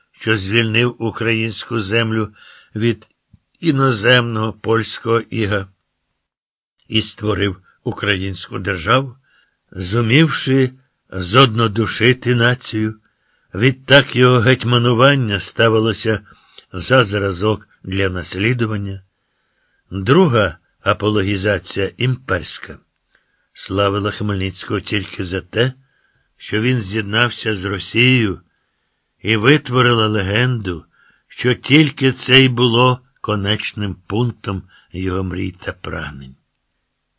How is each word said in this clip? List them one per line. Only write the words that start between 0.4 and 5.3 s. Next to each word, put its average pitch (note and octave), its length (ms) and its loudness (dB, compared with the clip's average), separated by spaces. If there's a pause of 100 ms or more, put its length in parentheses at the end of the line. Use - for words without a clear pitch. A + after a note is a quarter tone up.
українську A2+ 800 -4
землю A2 540 -2 (420)
від A2 320 -2 (520)
іноземного A#2+ 920 2
польського A2+ 640 0
іга G#2 480 -4 (1200)